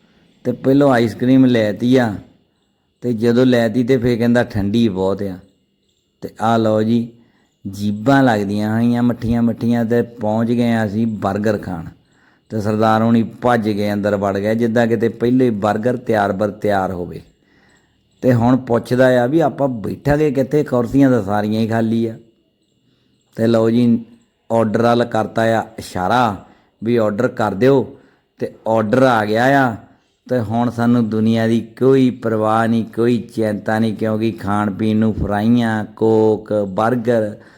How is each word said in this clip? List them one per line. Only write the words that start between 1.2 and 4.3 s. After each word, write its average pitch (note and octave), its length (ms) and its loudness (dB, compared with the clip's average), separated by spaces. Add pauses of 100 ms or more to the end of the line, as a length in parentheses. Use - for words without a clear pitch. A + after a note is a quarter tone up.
ਲੈ A2+ 280 2
ਤੀ B2 240 0
ਆ A#2 180 0 (840)
ਤੇ B2 120 -4
ਜਦੋਂ A#2+ 340 2
ਲੈ A#2+ 220 2
ਤੀ A#2+ 160 -2
ਤੇ C3 120 2
ਫਿਰ A#2+ 220 0
ਕਹਿੰਦਾ, A#2+ 260 2